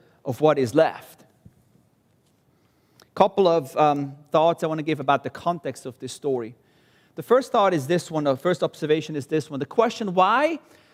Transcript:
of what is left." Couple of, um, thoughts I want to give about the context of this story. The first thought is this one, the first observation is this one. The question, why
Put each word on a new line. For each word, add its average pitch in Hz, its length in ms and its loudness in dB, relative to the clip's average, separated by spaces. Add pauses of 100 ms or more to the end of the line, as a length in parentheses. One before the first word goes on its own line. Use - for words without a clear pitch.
(260)
of 131 160 -8
what 151 160 4
is 120 160 -2
left." - 500 0 (1900)
Couple 196 340 2
of, 165 300 0
um, 143 380 0 (160)
thoughts 165 320 2
I 165 40 0
want 156 120 -6
to 151 40 -6
give 151 160 -4
about 139 240 0
the 131 60 -8
context 165 560 -8
of 127 140 -16
this 127 120 -14
story. 123 440 -6 (580)
The - 80 -12
first 247 300 2
thought 196 240 4
is 135 100 -2
this 165 240 -2
one, 156 140 -4
the 139 120 2
first 175 280 -2
observation 156 520 -2
is 139 120 -8
this 156 240 -4
one. 139 80 -8
The 139 80 -8
question, 220 480 -2
why 247 420 2 (360)